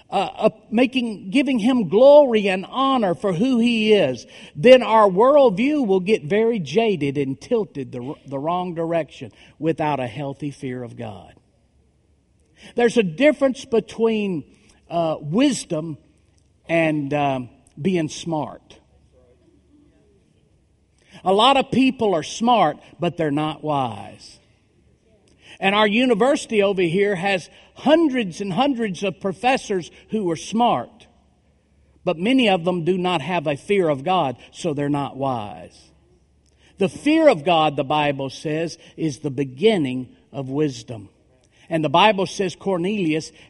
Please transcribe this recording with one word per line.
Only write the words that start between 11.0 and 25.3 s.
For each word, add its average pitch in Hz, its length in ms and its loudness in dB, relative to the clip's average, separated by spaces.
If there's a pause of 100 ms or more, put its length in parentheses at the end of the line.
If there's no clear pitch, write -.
There's 240 220 2
a 226 60 4
difference 254 600 0
between 214 800 -2 (460)
uh, 165 300 -2
wisdom 165 800 -2 (680)
and, 156 460 0
um, 135 360 -2 (320)
being 165 280 0
smart. 143 680 -8 (2500)
A 180 100 2
lot 240 240 6
of - 140 -2
people 233 420 2
are 156 100 -2
smart, 214 540 0 (220)
but 175 180 -4
they're 156 140 -2
not 151 320 -4
wise. 117 760 -8 (1200)